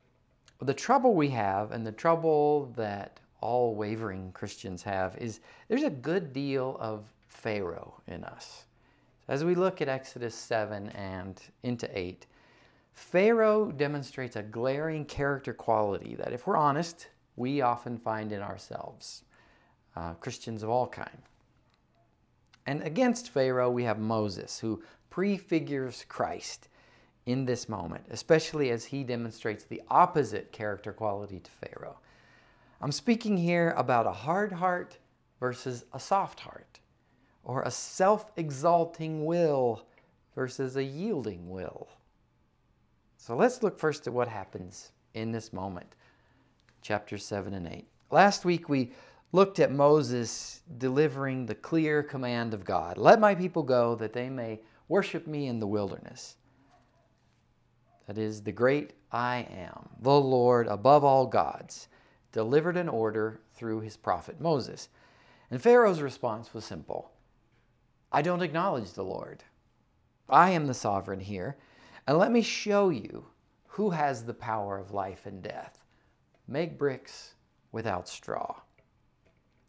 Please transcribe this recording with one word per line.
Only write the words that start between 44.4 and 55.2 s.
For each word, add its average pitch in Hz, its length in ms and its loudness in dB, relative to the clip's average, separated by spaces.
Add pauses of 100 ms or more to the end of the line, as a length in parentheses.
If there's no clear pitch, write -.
in 113 180 -4
this 113 220 -8
moment, 92 420 -10 (840)
chapters 104 420 -4
seven 101 300 -6
and 90 120 -6
eight. - 220 -12 (240)
Last 196 320 6
week 175 240 0
we 131 240 2 (400)
looked 196 280 6
at 135 120 6
Moses 135 920 4 (160)
delivering 131 680 0
the 107 100 -4
clear 151 480 2
command 120 500 -4
of 98 120 -8
God, 87 320 -2
"Let 165 200 10
my 208 160 6
people 170 300 -2
go 120 320 4
that 143 160 -6
they 123 180 -6
may 113 300 -8 (300)
worship 175 360 -2